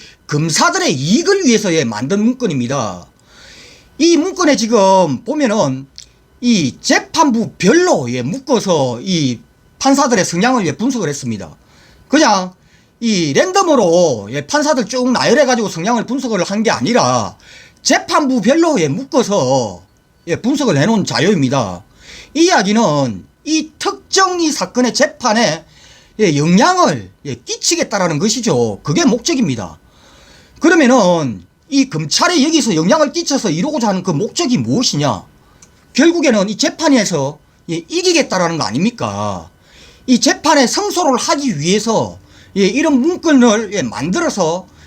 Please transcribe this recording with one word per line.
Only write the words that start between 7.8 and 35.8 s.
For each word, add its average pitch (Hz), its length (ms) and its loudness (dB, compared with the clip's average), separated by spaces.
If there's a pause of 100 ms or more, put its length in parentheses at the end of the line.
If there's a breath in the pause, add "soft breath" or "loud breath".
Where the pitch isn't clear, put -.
예, 127 100 -4
묶어서 165 800 -2
이 156 380 -2 (400)
판사들의 262 440 2
성향을, 202 440 0
예, 135 60 -2
분석을 220 360 -4
했습니다. 104 460 -8 (520 soft breath)
그냥 208 460 2 (460 soft breath)
이 180 340 0
랜덤으로, 190 960 2
예, 139 160 -8
판사들 285 400 0
쭉 254 260 -2
나열해가지고 226 580 2
성향을 208 360 -2
분석을 226 380 -4
한 202 180 -4
게 214 80 0
아니라 127 640 0 (460 loud breath)
재판부별로, 302 1000 0
예, 156 80 2
묶어서, 139 920 -2 (460)
예, 170 80 -2
분석을 254 420 0
해놓은 190 280 2
자료입니다. 127 800 -2 (520 loud breath)
이 330 100 4
이야기는 190 800 0 (200)
이 311 340 -4
특정 381 600 -2
이 311 120 0
사건의 226 420 -2
재판에, 220 720 -2 (540 soft breath)
예, 170 180 2
영향을, 180 760 2 (140)
예, 135 100 -8
끼치겠다라는 226 840 -4
것이죠. 170 640 0
그게 180 200 0
목적입니다. 196 760 -2 (800 soft breath)
그러면은 185 840 2 (260)
이 269 200 0
검찰에 254 540 0
여기서 277 320 0
영향을 285 380 2
끼쳐서 277 360 -2
이루고자 226 380 -2
하는 190 160 -2
그 185 80 -2
목적이 233 480 -2
무엇이냐? 135 680 -2 (680 soft breath)